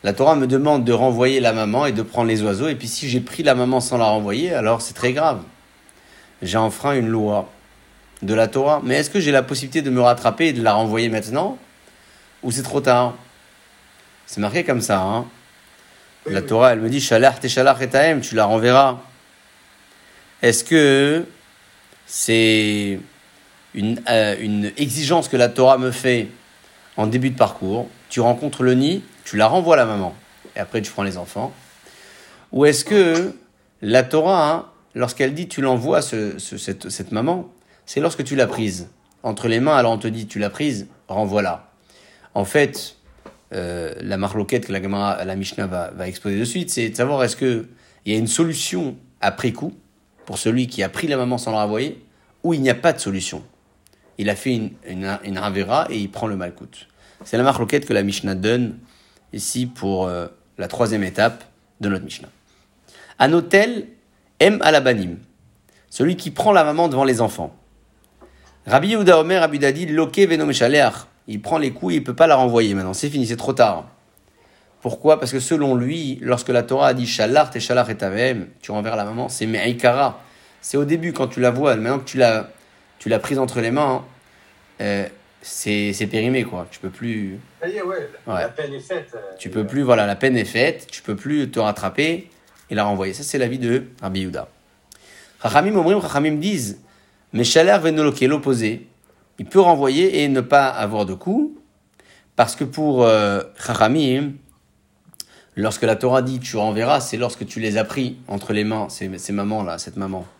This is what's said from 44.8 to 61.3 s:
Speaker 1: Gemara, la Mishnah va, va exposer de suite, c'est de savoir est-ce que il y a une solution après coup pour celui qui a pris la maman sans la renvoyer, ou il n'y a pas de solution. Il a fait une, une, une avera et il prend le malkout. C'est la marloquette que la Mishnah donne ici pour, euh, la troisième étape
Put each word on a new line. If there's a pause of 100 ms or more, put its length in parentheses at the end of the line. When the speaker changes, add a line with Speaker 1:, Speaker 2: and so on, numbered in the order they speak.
Speaker 1:
Gemara,
la
Mishnah
va,
va
exposer
de
suite,
c'est
de
savoir
est-ce
que (360)
il
y
a
une
solution (240)
après
coup (540)
pour
celui
qui
a
pris
la
maman
sans
la
renvoyer, (400)
ou
il
n'y
a
pas
de
solution. (760)
Il
a
fait
une, (160)
une,
une
avera
et
il
prend
le
malkout. (360)
C'est
la
marloquette
que
la
Mishnah
donne (540)
ici
pour,
euh, (300)
la
troisième
étape (360)